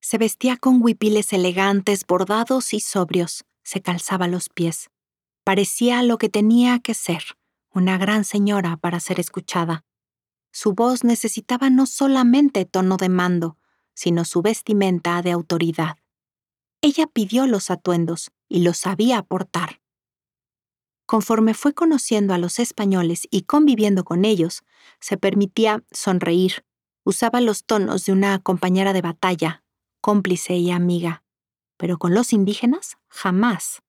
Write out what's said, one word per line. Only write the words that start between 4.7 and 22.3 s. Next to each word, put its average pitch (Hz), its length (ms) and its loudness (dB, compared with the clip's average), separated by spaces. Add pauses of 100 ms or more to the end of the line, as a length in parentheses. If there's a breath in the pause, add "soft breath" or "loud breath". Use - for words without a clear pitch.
Parecía 240 580 0
lo 233 160 2
que 220 100 -2
tenía 240 520 4
que 233 120 -8
ser, 170 300 -6 (480)
una 185 260 0
gran 202 280 0
señora 202 520 0
para 175 220 -4
ser 180 220 -6
escuchada. 170 640 -4 (680)
Su - 220 -2
voz 240 300 0
necesitaba 240 680 0
no 262 160 4
solamente 262 800 2
tono 185 320 0
de 185 120 0
mando, 180 480 0 (380)
sino 170 300 0
su 170 180 -2
vestimenta 190 800 0
de 180 80 -2
autoridad. 165 680 -2 (840)
Ella 302 240 2
pidió 233 400 0
los 214 240 -2
atuendos 170 600 -2 (160)
y 185 120 0
los 170 180 2
sabía 208 440 0
portar. 175 580 -8 (1300)
Conforme 220 480 2
fue 285 200 -2
conociendo 226 600 0